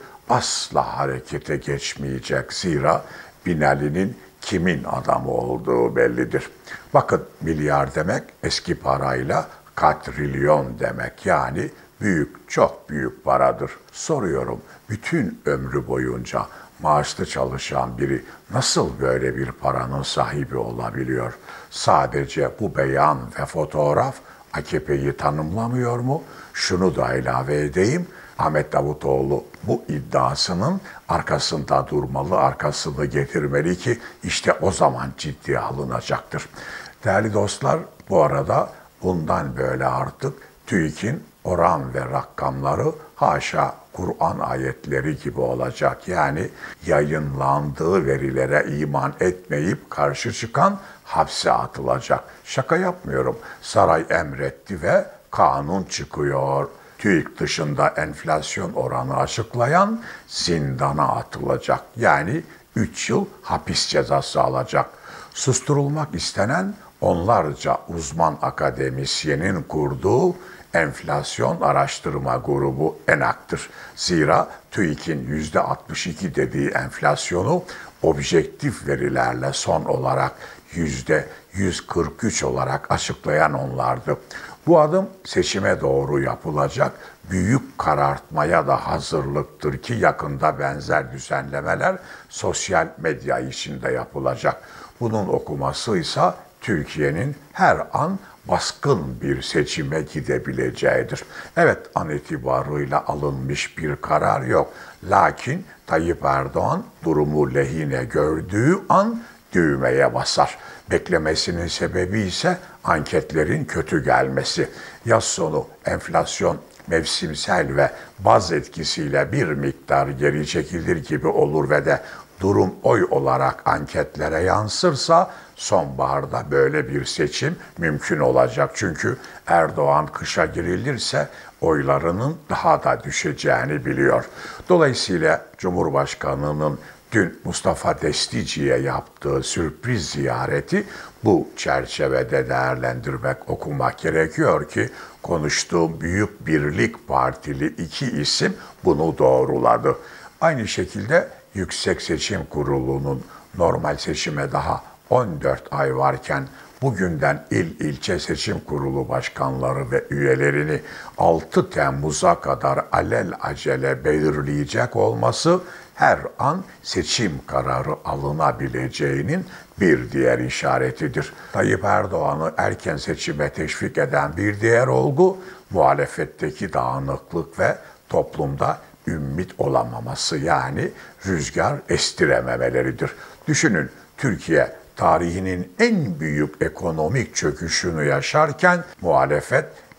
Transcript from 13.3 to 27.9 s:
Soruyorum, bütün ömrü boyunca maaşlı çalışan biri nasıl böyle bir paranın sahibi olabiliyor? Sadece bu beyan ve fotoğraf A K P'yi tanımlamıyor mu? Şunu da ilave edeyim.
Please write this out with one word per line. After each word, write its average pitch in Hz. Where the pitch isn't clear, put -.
Soruyorum, 69
bütün 110
ömrü 65
boyunca 64
maaşlı 76
çalışan 64
biri 67
nasıl 107
böyle 64
bir 65
paranın 65
sahibi 67
olabiliyor? 60
Sadece 69
bu 76
beyan 69
ve 69
fotoğraf 147
A 76
K -
P'yi 69
tanımlamıyor 113
mu? 135
Şunu 90
da 64
ilave 65
edeyim. 98